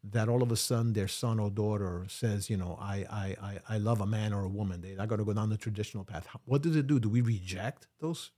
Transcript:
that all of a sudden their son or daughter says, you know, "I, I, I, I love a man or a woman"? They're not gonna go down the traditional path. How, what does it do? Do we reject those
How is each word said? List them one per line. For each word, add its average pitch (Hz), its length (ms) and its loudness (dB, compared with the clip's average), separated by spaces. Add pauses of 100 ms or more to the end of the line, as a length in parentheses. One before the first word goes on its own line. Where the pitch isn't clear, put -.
that 107 260 0
all 123 140 4
of 120 80 2
a 113 40 2
sudden 117 380 2
their 101 140 2
son 113 320 0
or 104 100 2
daughter 101 580 0
says, 104 420 -2
you 107 80 2
know, 87 220 -4
"I, 98 300 -4
I, 98 320 -4
I, 101 180 -8 (160)
I - 20 2
love 107 240 2
a 98 40 0
man 107 280 0
or 101 100 0
a 92 60 -2
woman"? 95 320 -4
They're 95 140 -10
not 98 120 -2
gonna 107 160 2
go 101 100 0
down 107 160 2
the 107 80 0
traditional 104 460 -6
path. 82 240 -10
How, - 180 -16
what 139 160 4
does 160 140 2
it 143 120 2
do? 143 120 6
Do 107 100 2
we 120 120 4
reject 98 680 -2 (120)
those 160 380 -6